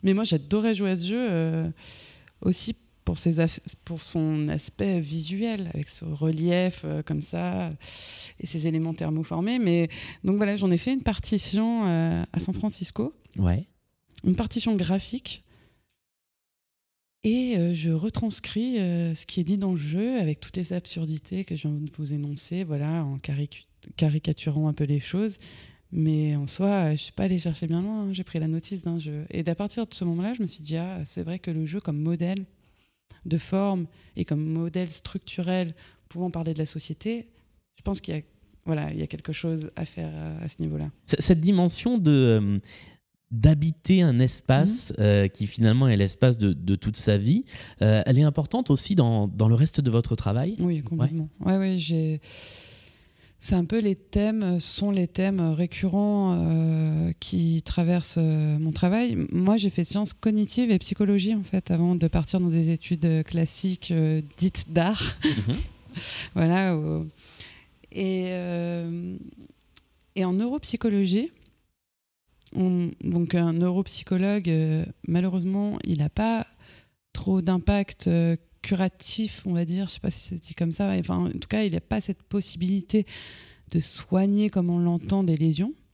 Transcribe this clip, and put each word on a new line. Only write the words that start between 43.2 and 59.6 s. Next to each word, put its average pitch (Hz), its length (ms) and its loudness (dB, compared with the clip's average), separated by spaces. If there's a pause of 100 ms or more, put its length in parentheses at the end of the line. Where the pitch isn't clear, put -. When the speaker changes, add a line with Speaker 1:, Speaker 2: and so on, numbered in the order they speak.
Speaker 2:
d'habiter 151 720 4
un 135 180 6
espace, 143 720 2
Speaker 1:
Mhm. - 120 -8
Speaker 2:
euh, 101 240 6
qui 104 180 -2
finalement 113 420 4
est 117 100 6
l'espace 117 420 4
de, 101 140 4
de 87 220 0
toute 107 220 -2
sa 104 220 4
vie, 151 260 4 (380)
euh, 107 240 6
elle 127 100 6
est 147 60 6
importante 151 480 2
aussi 143 240 2
dans, 117 320 4
dans 101 200 2
le 117 80 6
reste 147 240 2
de 131 120 2
votre 117 240 2
travail ? 127 440 -2
Speaker 1:
Oui, 175 180 0
Speaker 2:
Ouais. 151 40 -4
Speaker 1:
complètement. 156 480 -2 (100)
Ouais, 185 180 0
ouais, 190 220 0
j'ai, 156 420 0 (1160)
c'est - 160 2
un 175 100 4
peu 220 140 0
les 208 160 0
thèmes, 208 640 0
sont 202 320 -2
les 185 160 0
thèmes 190 340 0
récurrents, 185 1000 0
euh, 160 800 2
qui 165 440 0
traversent, 175 560 0
euh, 156 400 2
mon 156 120 0
travail. 214 460 2 (140)
Moi, 190 260 4
j'ai 196 140 2